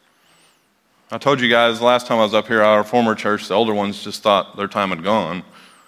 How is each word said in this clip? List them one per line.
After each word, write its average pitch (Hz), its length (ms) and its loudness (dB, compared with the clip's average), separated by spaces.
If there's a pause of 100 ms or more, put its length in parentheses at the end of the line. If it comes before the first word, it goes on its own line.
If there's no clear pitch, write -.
(1080)
I 117 80 -8
told 139 220 0
you 123 100 0
guys 117 320 2
last 120 260 2
time 117 120 0
I 110 40 4
was 104 100 0
up 107 140 0
here, 113 140 2
our 107 220 4
former 113 320 0
church, 104 320 -4
the 92 80 -2
older 113 180 0
ones 101 300 -6
just 104 180 -12
thought 101 360 0
their 101 100 -6
time 98 220 -4
had 82 140 -8
gone. 92 400 -2 (440)